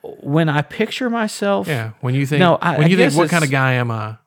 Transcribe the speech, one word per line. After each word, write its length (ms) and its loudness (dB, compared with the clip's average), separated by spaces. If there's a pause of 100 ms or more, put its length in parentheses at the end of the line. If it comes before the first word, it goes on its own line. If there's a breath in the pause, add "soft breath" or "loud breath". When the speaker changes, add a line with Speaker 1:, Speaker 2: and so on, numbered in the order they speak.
Speaker 1:
When 460 -2
I 140 2
picture 480 -4
myself? 580 -4
Speaker 2:
Yeah. 320 -4
When 140 -2
you 120 0
think, 140 0
Speaker 1:
No, 160 4
I, 220 -2
Speaker 2:
when 80 4
Speaker 1:
I 40 6
Speaker 2:
you 60 4
think, 160 4
Speaker 1:
guess 40 0
Speaker 2:
"What 140 2
kind 140 2
of 60 -2
Speaker 1:
it's 20 0
Speaker 2:
guy 220 2
am 160 0
I?" 260 -6 (100)